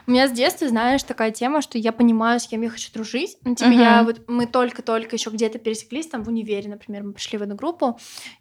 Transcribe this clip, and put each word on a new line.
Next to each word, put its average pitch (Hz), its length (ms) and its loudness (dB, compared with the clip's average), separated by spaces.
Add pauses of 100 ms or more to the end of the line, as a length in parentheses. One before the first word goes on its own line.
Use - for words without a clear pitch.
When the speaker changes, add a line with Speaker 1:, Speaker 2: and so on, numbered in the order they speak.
Speaker 1:
у - 40 -2
меня 254 160 6
с 269 60 -2
детства, 269 360 0
знаешь, 240 340 2
такая 226 280 -2
тема, 269 320 -2
что - 160 -6
я 226 140 0
понимаю, 233 480 2
с 233 60 -8
кем 226 160 -6
я 233 80 -4
хочу - 220 -14
дружить. 240 520 -8
Ну, 247 100 -2
типа, 233 160 4
я 233 260 8
Speaker 2:
Мгм. 233 100 6
Speaker 1:
вот, 226 220 -6
мы 240 180 0
только-только 233 720 -2
ещё 220 140 -6
где-то 220 280 -2
пересеклись, 226 500 -6
там, 233 160 -8
в 226 40 -8
универе, 214 400 -4
например, 208 360 -14
мы 202 80 -10
пришли - 260 -10
в 208 40 -6
одну 202 140 -8
группу, 285 420 -4 (420)